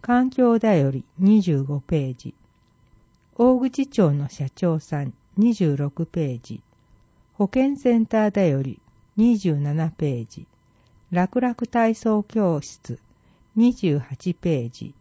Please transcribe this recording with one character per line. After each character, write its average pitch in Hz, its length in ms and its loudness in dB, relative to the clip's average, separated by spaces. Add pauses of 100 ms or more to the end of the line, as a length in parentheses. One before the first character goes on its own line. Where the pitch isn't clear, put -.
環 254 300 0
境 240 280 2
だ 220 160 2
よ 139 160 2
り 131 140 -6 (120)
二 202 260 4
十 151 200 0
五 139 160 -4
ペ 139 300 -4
ー 127 80 -10
ジ。 - 180 -16 (1000)
大 254 240 4
口 262 260 -2
町 190 240 2
の 143 180 -2
社 131 220 -8
長 165 300 -2
さ 147 220 -8
ん 139 120 -8 (220)
二 226 180 2
十 156 220 0
六 143 300 -4
ペ 160 200 -4
ー 123 160 -8
ジ。 - 180 -14 (720)
保 202 120 -2
健 269 300 0
セ 240 200 2
ン 226 80 2
タ 214 220 0
ー 208 60 0
だ 196 140 2
よ 135 140 0
り 135 200 -8 (360)
二 226 220 4
十 185 220 0
七 151 300 -2
ペ - 160 -6 (160)
ー 110 60 -12
ジ。 - 200 -20 (640)
楽 180 280 0
々 247 140 -2
体 226 400 0
操 214 300 -2
教 175 360 0
室 - 380 -14 (560)
二 233 200 4
十 151 260 -2
八 143 340 -8
ペ 156 280 -2
ー 117 80 -8
ジ。 - 300 -16